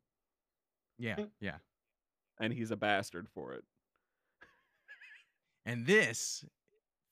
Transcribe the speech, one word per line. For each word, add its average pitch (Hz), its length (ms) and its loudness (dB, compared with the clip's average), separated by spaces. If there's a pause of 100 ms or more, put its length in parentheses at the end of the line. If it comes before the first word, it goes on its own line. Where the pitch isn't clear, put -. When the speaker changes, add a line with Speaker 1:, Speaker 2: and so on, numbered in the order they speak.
(1000)
Speaker 1:
Yeah, 113 160 -2 (140)
Speaker 2:
<laughs> - 100 -20
Speaker 1:
yeah. 90 180 -4 (840)
Speaker 3:
And 110 140 2
he's 113 180 -4
a 110 60 0
bastard 101 560 0
for 65 200 -8
it. 58 100 -10 (2000)
Speaker 1:
And 117 200 -2
this, 156 580 4 (680)